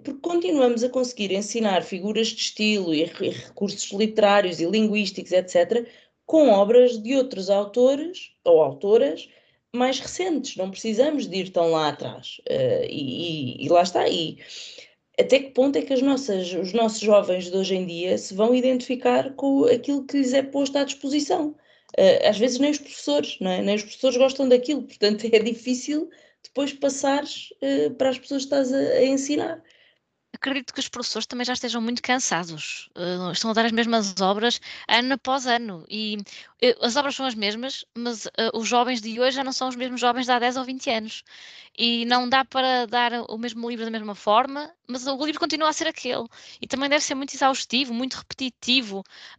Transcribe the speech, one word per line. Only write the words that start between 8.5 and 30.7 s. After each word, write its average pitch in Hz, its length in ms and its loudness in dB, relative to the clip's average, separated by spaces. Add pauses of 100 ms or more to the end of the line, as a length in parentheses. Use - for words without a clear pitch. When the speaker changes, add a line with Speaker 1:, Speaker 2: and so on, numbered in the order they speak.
Speaker 1:
autoras 208 680 2 (460)
mais 254 260 0
recentes, 359 580 -6
não 190 120 -4
precisamos 226 580 0
de 175 100 -6
ir 190 120 -4
tão 170 220 2
lá 156 180 2
atrás. 135 580 -10
Eh, 120 420 0
e, 143 720 -6
e, 135 40 -6
e 147 40 -2
lá 175 140 6
está. - 260 0
E 165 280 -4 (800)
até 262 200 4
que 277 120 -8
ponto 277 260 2
é 285 40 2
que - 120 -2
as 254 80 2
nossas, 196 520 0
os 185 200 -4
nossos 220 260 0
jovens 185 500 2
de 180 80 -2
hoje 190 180 0
em 185 100 -2
dia 175 320 -2
se - 160 -12
vão 220 220 4
identificar 254 800 0
com 277 300 2
aquilo 269 400 2
que 285 120 -4
lhes 254 160 2
é 277 100 4
posto 277 340 -2
à 285 60 2
disposição? 302 720 -2 (420)
Eh, - 300 6
às 208 100 4
vezes 247 220 2
nem 294 120 4
os 294 80 -4
professores, - 600 -4
não 190 120 -2
é? 185 100 0
Nem 202 140 0
os 208 80 -4
professores 254 340 -2
gostam 262 320 2
daquilo, 247 340 4
portanto 208 420 -2
<laughs> 220 60 -6
é 220 80 8
difícil 254 720 -2 (340)
depois 285 300 -4
passares, 285 760 -2 (120)
eh, 277 300 0
para 254 180 0
as 254 100 -2
pessoas 269 240 -6
que - 40 -8
estás 269 260 0
a, 277 40 0
a 277 280 2
ensinar. 294 580 -2 (680)
Speaker 2:
Acredito 262 400 -6